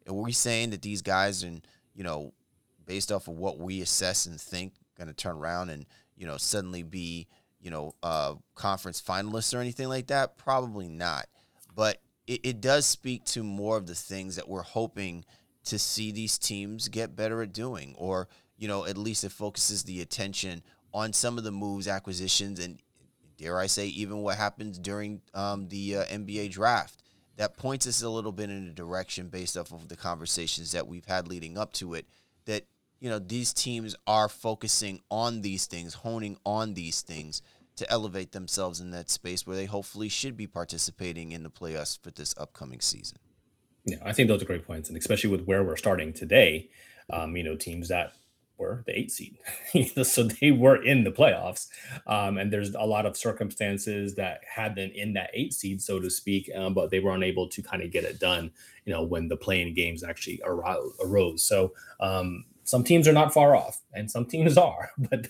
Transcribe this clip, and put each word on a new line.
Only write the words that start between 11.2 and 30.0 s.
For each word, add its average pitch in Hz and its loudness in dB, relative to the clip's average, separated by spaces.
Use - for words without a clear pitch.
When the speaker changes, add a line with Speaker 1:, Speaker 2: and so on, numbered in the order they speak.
Speaker 1:
But 107 2
it, 120 -4
it 123 -4
does 139 4
speak - -2
to 117 -4
more 104 -2
of 98 -4
the 85 -10
things 95 -8
that - -12
we're 92 -6
hoping 98 -6
to 107 -4
see 107 -2
these 107 -2
teams 104 -4
get 110 -4
better 110 -2
at 98 -8
doing, 95 -8
or, 92 -2
you 107 -8
know, 98 -2
at 95 -4
least 107 -2
it 98 -6
focuses 104 -2
the 90 -8
attention 92 -6
on 107 -2
some 120 0
of 113 -8
the 107 -6
moves, 98 -4
acquisitions, 95 -2
and 90 -8
dare 87 -4
I 95 0
say, 101 0
even 101 -6
what 101 -2
happens 104 -4
during, 104 -8
um, 98 -4
the, 98 -6
uh, 98 0
N 104 -8
B 104 -6
A 104 -6
draft. 98 0
That 104 -2
points 131 -2
us 117 0
a 113 -2
little 110 -4
bit 101 -6
in 98 -10
a 85 -14
direction 90 -8
based 90 -6
off 85 -8
of 82 -16
the 107 -14
conversations 82 -4